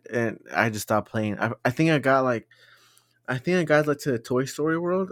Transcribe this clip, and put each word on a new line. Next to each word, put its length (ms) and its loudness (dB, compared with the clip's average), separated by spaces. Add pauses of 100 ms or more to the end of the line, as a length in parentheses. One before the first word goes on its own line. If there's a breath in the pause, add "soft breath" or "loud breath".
(140)
And 260 -2 (160)
I 140 2
just 140 -6
stopped 280 -2
playing. 280 -2
I, 120 -2 (140)
I 60 2
think 200 2
I 80 4
got, 260 2
like, 220 -2 (800)
I 120 -2
think 200 0
I 60 0
got, 220 4
like, 120 0
to 140 -2
the 60 0
Toy 260 -2
Story 320 -2
world, 340 -2